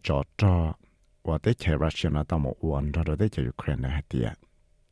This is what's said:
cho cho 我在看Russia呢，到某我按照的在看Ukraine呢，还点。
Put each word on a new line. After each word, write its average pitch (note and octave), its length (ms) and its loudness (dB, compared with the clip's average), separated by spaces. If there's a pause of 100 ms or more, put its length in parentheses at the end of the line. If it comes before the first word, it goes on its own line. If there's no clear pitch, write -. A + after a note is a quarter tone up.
cho C#2 200 0 (160)
cho F2 340 4 (500)
我 D#2+ 160 0
在 A2+ 160 2
看 D#2 240 0
Russia D#2 320 0
呢， D2 140 0
到 E2+ 140 -2
某 C#2 220 -2
我 D2+ 160 -2
按 C#2+ 160 -2
照 D#2+ 120 0
的 D2+ 120 0
在 G#2+ 120 2
看 B1+ 200 -2
Ukraine C2 320 -4
呢， C2 80 -2
还 C#2+ 200 -2
点。 A#1 280 -2 (540)